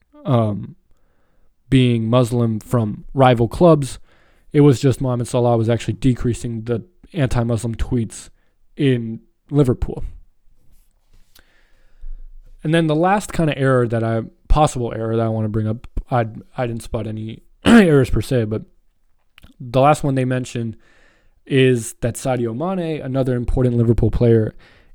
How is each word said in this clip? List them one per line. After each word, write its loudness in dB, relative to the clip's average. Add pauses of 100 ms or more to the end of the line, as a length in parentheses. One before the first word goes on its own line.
(240)
um, -2 (920)
being 2
Muslim 0
from -4 (100)
rival 4
clubs. 2 (540)
It 4
was 6
just 2
Mohamed -4
Salah 2
was 0
actually -2
decreasing -2
the -4 (300)
anti-Muslim -2
tweets -4 (480)
in -2 (300)
Liverpool. 0 (2500)
And -2
then 2
the 0
last 0
kind 0
of -4
error 2
that -2
I, -2 (260)
possible 2
error -4
that 0
I 0
wanna -2
bring -2
up, -6 (240)
I, 0 (300)
I -4
didn't -8
spot -8
any -10 (100)
<clears throat> -10
errors 6
per 0
se, -2
but -4 (960)
the -2
last 4
one 0
they 0
mentioned -6 (680)
is 2
that -4
Sadio -4
Mane, -4
another -2
important 0
Liverpool 2
player, 2 (400)